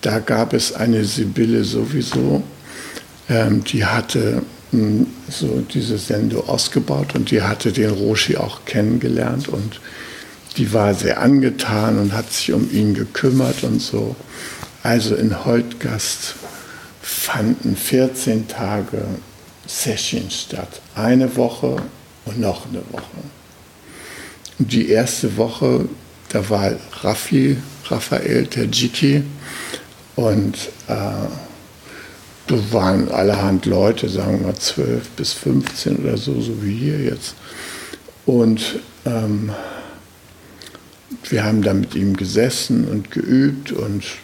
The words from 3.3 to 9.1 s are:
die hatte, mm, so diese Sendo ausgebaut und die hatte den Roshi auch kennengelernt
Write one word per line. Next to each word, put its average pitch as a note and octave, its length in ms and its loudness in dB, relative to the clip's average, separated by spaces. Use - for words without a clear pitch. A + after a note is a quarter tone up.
die A2 220 0
hatte, A#2 560 0
mm, G#2+ 320 4
so C3 360 -2
diese A2+ 240 0
Sendo - 440 0
ausgebaut - 760 0
und - 160 0
die G#2+ 100 4
hatte G#2 300 0
den G#2+ 180 2
Roshi G#2+ 460 2
auch - 280 -6
kennengelernt A#2+ 840 2